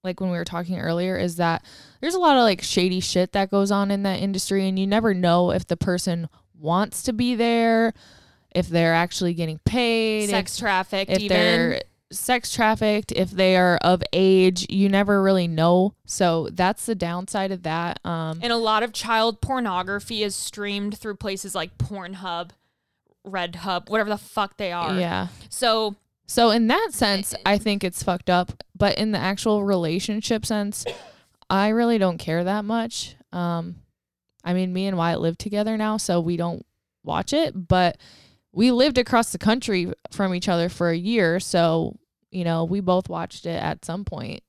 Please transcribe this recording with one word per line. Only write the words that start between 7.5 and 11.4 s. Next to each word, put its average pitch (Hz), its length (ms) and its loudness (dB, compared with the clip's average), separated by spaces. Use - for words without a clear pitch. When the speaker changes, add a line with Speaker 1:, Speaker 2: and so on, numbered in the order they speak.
Speaker 1:
if 175 140 0
they're 165 260 2
actually 175 380 0
getting 160 320 -4
paid, 220 640 0
Speaker 2:
Sex 208 260 -2
Speaker 1:
if, - 60 -8
Speaker 2:
trafficked 196 500 -2
Speaker 1:
if 190 100 2
Speaker 2:
even. 196 160 2
Speaker 1:
they're 170 460 2